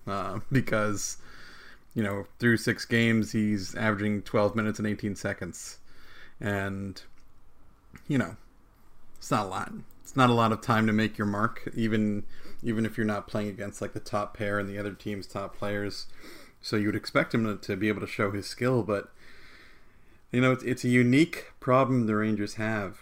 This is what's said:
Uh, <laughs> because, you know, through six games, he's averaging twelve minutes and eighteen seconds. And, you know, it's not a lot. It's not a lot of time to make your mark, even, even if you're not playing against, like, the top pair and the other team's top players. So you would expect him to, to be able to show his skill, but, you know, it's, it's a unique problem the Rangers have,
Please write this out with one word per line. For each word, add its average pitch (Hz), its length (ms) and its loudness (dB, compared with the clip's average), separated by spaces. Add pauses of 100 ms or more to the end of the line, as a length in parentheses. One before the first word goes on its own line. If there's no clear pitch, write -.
Uh, 98 400 -4
<laughs> - 60 -4
because, 107 680 2 (760)
you 117 80 0
know, 101 240 0 (140)
through 117 180 6
six - 280 -2
games, 113 480 4
he's 107 420 0
averaging 104 480 0
twelve 104 320 2
minutes 107 240 0
and 107 80 0
eighteen 104 280 -2
seconds. - 640 -8 (640)
And, 98 580 -4 (1080)
you 143 100 2
know, 104 180 0 (840)
it's - 100 -10
not 107 160 2
a 92 40 -6
lot. 92 220 -4 (300)
It's - 140 -10
not 127 140 8
a 120 40 6
lot 113 180 6
of 107 100 0
time 110 260 4
to 107 60 4
make 107 240 2
your 104 100 2
mark, 104 480 -2
even, 107 480 2 (380)
even 113 240 0
if - 120 -4
you're 113 80 0
not 104 220 -2
playing 104 200 -4
against, 101 340 -8
like, 101 120 -6
the 104 60 -6
top - 360 -4
pair 104 240 -2
and 101 80 -2
the 101 100 -6
other 101 160 -4
team's 101 340 -8
top 98 300 -8
players. 101 500 -4 (540)
So - 140 -4
you 104 120 4
would 104 80 2
expect - 380 0
him 113 120 4
to, 104 100 0 (120)
to 101 100 -2
be 104 100 2
able 104 140 0
to 98 60 -6
show 101 240 0
his 101 140 -4
skill, 123 380 2
but, 101 280 -2 (1200)
you 123 100 4
know, 127 100 6
it's, 127 120 0
it's 123 200 -2
a 123 60 2
unique 123 680 6
problem 127 460 4
the 107 100 2
Rangers 104 400 0
have, 107 460 -2